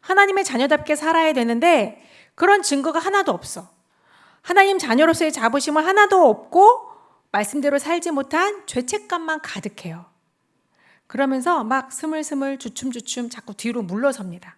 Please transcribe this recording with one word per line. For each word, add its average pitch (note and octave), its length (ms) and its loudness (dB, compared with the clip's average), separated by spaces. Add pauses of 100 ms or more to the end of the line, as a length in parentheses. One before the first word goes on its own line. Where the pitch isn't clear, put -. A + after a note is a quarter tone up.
하나님의 G4 420 2
자녀답게 D4 520 0
살아야 D#4+ 380 0
되는데 A#3+ 720 0 (320)
그런 G4 260 4
증거가 C#4+ 380 -2
하나도 F#4+ 320 0
없어. F3+ 380 -10 (720)
하나님 G4 360 2
자녀로서의 D#4 540 2
자부심은 C#4+ 540 -2
하나도 G4 420 6
없고 G4 680 4 (400)
말씀대로 C#4 460 -2
살지 E4+ 320 -4
못한 E4 560 -4
죄책감만 D#4+ 760 -6
가득해요. F3 640 -14 (1040)
그러면서 C4+ 560 -2
막 C4 280 -4
스물스물 D4+ 680 -6
주춤주춤 A#3+ 680 -10
자꾸 A3 260 -16
뒤로 A#3 260 -6
물러섭니다. G3 760 -6